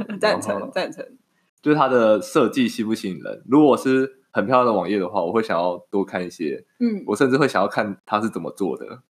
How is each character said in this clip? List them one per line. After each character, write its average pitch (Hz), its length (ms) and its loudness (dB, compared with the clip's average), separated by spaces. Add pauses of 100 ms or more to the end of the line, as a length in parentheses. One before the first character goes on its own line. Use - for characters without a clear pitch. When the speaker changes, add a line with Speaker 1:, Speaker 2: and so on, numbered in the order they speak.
Speaker 1:
<laughs> 208 120 -10
赞 202 240 0
成， 202 160 -4
Speaker 2:
然 196 80 -10
后 - 60 -16
Speaker 1:
赞 180 180 -6
成。 - 160 -14 (560)
Speaker 2:
就 151 80 0
是 151 60 4
它 147 100 4
的 113 340 4
设 127 280 2
计 123 180 0
吸 113 160 -4
不 107 100 -2
吸 107 160 -6
引 87 120 -8
人。 - 280 -12
如 147 160 6
果 131 120 6
是 131 400 0 (160)
很 104 140 -2
漂 127 160 2
亮 123 40 2
的 117 60 2
网 90 160 0
页 104 100 0
的 90 100 -2
话， 98 140 -2
我 87 100 -2
会 113 100 0
想 101 160 -2
要 87 180 -2 (120)
多 98 160 0
看 90 200 -6
一 90 40 -10
些。 73 360 -8 (160)
Speaker 1:
嗯。 220 260 -2
Speaker 2:
我 104 80 0
甚 131 160 2
至 127 60 2
会 147 100 4
想 95 160 0
要 101 60 0
看 104 360 -4
它 107 160 -2
是 110 80 -2
怎 95 140 -8
么 78 100 -8
做 85 240 -4
的。 - 260 -16 (120)